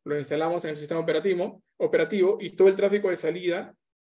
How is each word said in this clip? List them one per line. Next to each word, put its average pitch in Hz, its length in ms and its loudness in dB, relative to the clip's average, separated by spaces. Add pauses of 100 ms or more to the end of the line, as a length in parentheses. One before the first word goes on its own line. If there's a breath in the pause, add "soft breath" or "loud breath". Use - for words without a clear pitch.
Lo 147 120 -4
instalamos 156 480 -4
en 160 60 -6
el 151 60 -8
sistema 151 240 -6
operativo, 165 600 -2 (180)
operativo 180 640 2
y 185 140 -8
todo 190 140 8
el 190 80 4
tráfico 202 340 2
de 175 60 -2
salida 175 580 -4 (300)